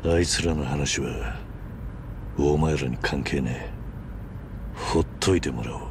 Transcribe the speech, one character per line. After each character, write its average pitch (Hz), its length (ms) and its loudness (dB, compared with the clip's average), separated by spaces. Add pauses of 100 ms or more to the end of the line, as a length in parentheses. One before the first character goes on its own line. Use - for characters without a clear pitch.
あ 82 160 6
い 87 80 6
つ - 160 0
ら 82 120 2
の 76 100 0
話 69 360 0
は、 62 360 -2 (1000)
お 73 200 6
前 78 180 4
ら 67 120 0
に 62 100 -2
関 - 240 0
係 69 180 0
ね - 300 -2
え。 - 40 -10 (1000)
ほ - 260 2
っ - 60 4 (140)
と 95 160 6
い 82 40 6
て - 100 0
も 60 120 -2
ら 57 140 -4
お - 40 -6
う。 - 100 -8